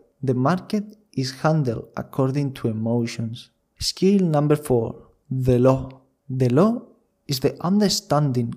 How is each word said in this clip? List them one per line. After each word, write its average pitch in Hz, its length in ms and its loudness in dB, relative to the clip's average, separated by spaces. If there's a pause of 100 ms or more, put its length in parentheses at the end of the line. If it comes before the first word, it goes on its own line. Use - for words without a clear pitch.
(220)
the 131 120 0
market 180 500 -2 (300)
is 131 260 -6
handled 151 560 0
according 135 580 -2
to - 140 -6
emotions. 113 800 -4 (280)
Skill 196 420 2
number 151 360 2
four, 120 520 -2 (220)
the 127 280 2
law. 131 440 2 (260)
The 127 220 0
law 214 320 2 (440)
is 131 140 -4
the - 220 0
understanding 151 960 0